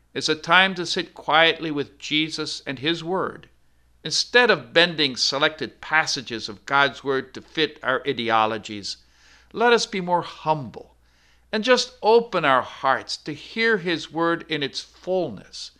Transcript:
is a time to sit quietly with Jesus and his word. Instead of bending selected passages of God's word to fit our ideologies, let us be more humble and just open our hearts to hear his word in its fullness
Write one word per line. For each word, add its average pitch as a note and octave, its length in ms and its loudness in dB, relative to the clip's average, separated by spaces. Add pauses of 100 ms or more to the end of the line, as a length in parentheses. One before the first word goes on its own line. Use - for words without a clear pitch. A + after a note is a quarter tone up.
(160)
is C3+ 120 -4
a D#3 80 2
time F3+ 380 4
to E3+ 140 -6
sit E3+ 260 -6
quietly D#3+ 560 2
with C#3+ 300 -6
Jesus D3+ 680 -4
and C3 140 -8
his D#3 240 -4
word. E3+ 440 -6 (560)
Instead A#3 480 2
of C#3 200 -2
bending D#3 440 2
selected C#3+ 680 -2
passages C#3+ 680 -4
of G#2 200 -16
God's C#3 360 2
word C3 300 -4
to - 80 -14
fit D3+ 400 -4
our B2 260 -2
ideologies, A2 920 -2 (540)
let A#3 220 4
us A3+ 140 2
be G3 120 -6
more F3 220 0
humble - 760 -6 (560)
and A3 120 -2
just B3 300 2 (100)
open A3 420 4
our C3 160 6
hearts B2 560 -2
to - 160 -10
hear A3+ 460 -2
his E3 320 -6
word E3 360 -2
in D3+ 140 -4
its - 180 -6
fullness - 1000 -8